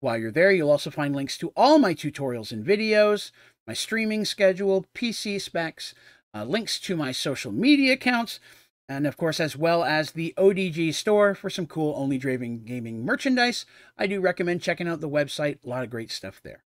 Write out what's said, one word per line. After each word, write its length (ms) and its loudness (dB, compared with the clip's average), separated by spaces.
While 180 -2
you're 140 -4
there, 180 4
you'll 220 4
also 180 0
find 240 -2
links 240 -4
to 180 -6
all 220 8
my 160 4
tutorials 560 -6
and 160 -6
videos, 640 4
my 40 -8
streaming 520 -2
schedule, 600 2
P 180 -4
C 260 -6
specs, 560 -6
uh, 80 -8
links 380 -4
to 160 -4
my 160 -2
social 400 -4
media 400 4
accounts, 480 -2
and 180 -2
of 100 -2
course, 220 -2
as 180 -2
well 280 2
as 260 0
the 260 -6
O 160 6
D 180 0
G 200 0
store 460 4
for 120 -10
some 200 -6
cool 280 -2
Only 220 -2
Draven 460 -4
Gaming 400 -8
merchandise. 600 0
I 120 -2
do 120 -4
recommend 400 0
checking 280 -4
out 120 -4
the 80 -6
website. 560 -2
A 40 -10
lot 160 -4
of 60 -12
great 200 -8
stuff 320 -12
there. 280 -18